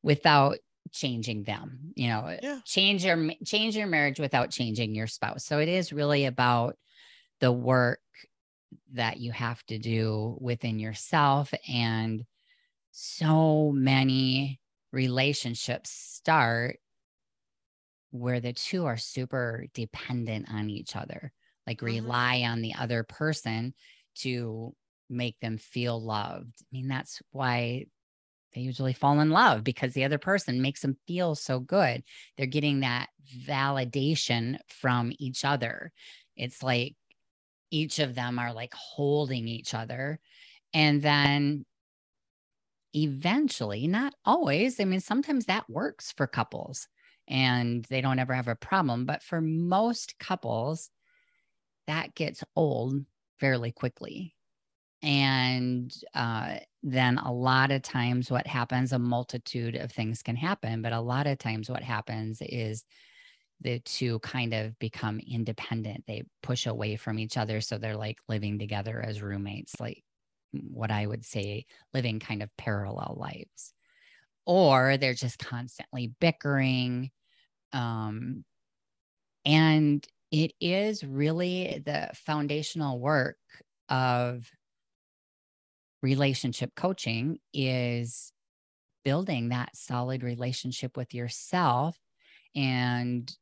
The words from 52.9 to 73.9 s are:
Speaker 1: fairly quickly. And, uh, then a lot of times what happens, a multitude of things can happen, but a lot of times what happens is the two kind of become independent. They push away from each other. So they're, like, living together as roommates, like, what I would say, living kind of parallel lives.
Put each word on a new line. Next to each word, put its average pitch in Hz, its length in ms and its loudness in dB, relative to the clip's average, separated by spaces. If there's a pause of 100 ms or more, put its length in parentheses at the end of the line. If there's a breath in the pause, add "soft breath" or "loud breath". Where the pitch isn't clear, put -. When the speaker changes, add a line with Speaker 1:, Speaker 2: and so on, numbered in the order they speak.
Speaker 1:
fairly 123 320 2
quickly. - 640 -8 (680)
And, 127 880 2 (220)
uh, 117 440 -2 (240)
then 127 360 4
a 123 140 -4
lot 131 380 4
of 135 120 0
times 123 480 0
what 123 160 0
happens, 127 460 0
a 127 60 2
multitude 120 760 -4
of 123 160 -6
things 113 320 -4
can 117 140 -2
happen, 123 440 -2
but 117 120 -2
a 117 80 -2
lot 127 260 0
of 139 120 0
times 110 300 -4
what 127 140 -6
happens 110 580 -4
is 113 440 -6 (760 soft breath)
the 123 200 -4
two 120 400 -2
kind 117 340 -4
of 110 260 -4
become 110 400 -4
independent. 113 840 -6
They 110 180 -8 (200)
push 123 240 -4
away 110 280 -4
from 110 240 -6
each 113 180 -4
other. 110 240 -2
So - 160 -4
they're, 107 200 -6
like, 110 200 -6 (100)
living 104 320 -2
together 107 420 -4
as 107 200 -6
roommates, 101 580 -8
like, - 240 -10 (500)
what 117 380 -6
I 104 160 0
would 110 180 -6
say, 104 400 -6 (280 soft breath)
living 117 260 -2
kind 107 240 -8
of 107 140 -14
parallel 101 640 -4
lives. - 540 -12 (720 soft breath)